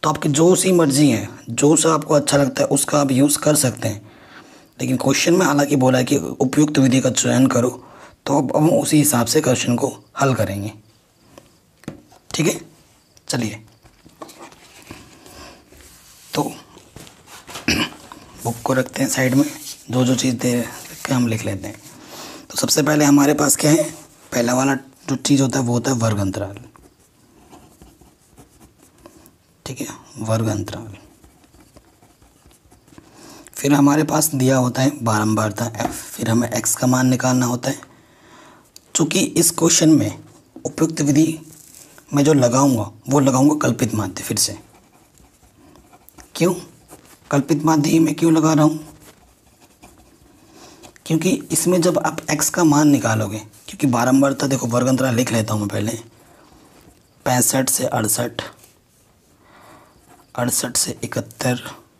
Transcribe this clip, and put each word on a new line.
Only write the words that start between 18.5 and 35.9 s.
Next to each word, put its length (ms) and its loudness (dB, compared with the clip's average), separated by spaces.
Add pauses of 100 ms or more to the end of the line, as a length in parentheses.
को 80 0
रखते 300 -2
हैं 80 0
side 240 0
में, 100 4 (460)
जो 140 2
जो 100 2
चीज़ 220 0
दे 200 -2
रखे 580 -6
हम 140 2
लिख 160 -4
लेते 240 -6
हैं। 80 -16 (760)
तो 60 -12
सबसे 260 0
पहले 220 2
हमारे 300 6
पास 220 0
क्या 140 2
है, 200 2 (420)
पहला 220 0
वाला 200 2 (340)
जो 80 -2
चीज़ 260 2
होता 160 0
है 60 0
वो 80 0
होता 180 0
है 80 0
वर्ग 220 0
अंतराल। 380 -6 (3000)
ठीक 140 -12
है, 60 -8 (340)
वर्ग 280 -2
अंतराल। 480 -8 (2500)
फिर 180 0
हमारे 320 4
पास 220 0
दिया 300 2
होता 260 0
है 220 -2
बारंबारता 640 -2
एफ, 240 -6